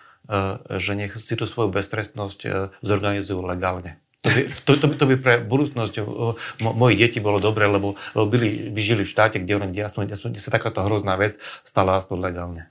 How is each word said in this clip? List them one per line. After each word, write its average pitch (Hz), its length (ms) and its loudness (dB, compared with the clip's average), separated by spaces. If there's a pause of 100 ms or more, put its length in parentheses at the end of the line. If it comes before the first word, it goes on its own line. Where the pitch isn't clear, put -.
(260)
e, 98 540 -4
že 101 140 -2
nech 101 240 -6
si - 160 -4
tú 113 100 -4
svoju 107 300 0
beztrestnosť, 101 720 -4
e, 104 40 -2 (360)
zorganizujú 98 580 0
legálne. 90 540 -4 (280)
To - 80 4
by, 127 60 4 (260)
to, 139 80 6
to 147 160 4
by, 143 80 -2
to 147 80 4
by 131 160 6
pre 127 120 6 (120)
budúcnosť, 127 520 0
e, 107 40 -4 (640)
mo-, 113 80 0
mojich 117 240 6
detí 120 240 4
bolo 104 160 2
dobré, 104 320 4
lebo, 101 240 2 (240)
lebo 107 80 4
byli, 110 480 0
by 107 80 -2
žili 104 240 2
v - 80 -8
štáte, 107 240 4
kde 92 160 0
oni, 98 160 -2
kde 104 160 -4
aspoň, 104 240 -4
aspoň, 104 240 -8
kde 104 80 -8
sa - 80 -6
takáto 110 320 0
hrozná 98 320 0
vec 101 240 0 (240)
stala 92 400 2
aspoň 92 160 -6
legálne. 87 520 -6